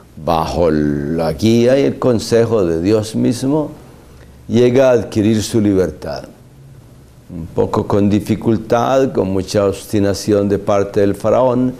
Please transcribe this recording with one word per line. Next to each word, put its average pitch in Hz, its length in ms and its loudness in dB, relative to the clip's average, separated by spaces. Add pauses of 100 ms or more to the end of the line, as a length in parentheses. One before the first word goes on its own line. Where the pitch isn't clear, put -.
(240)
bajo 80 480 0
la 76 640 -2
guía 117 460 2
y 139 40 2
el 135 160 -2
consejo 113 680 0
de 82 160 -2
Dios 107 340 0
mismo, 127 540 -2 (800)
llega 123 420 4
a 123 40 4
adquirir 107 500 0
su 113 180 0
libertad. 92 640 -2 (1040)
Un 85 180 -12
poco 104 380 -2
con 101 240 0
dificultad, 117 1000 0
con 98 200 -2
mucha 95 340 0
obstinación 101 840 0
de 98 80 0
parte 101 440 0
del 101 120 2
faraón, 123 680 0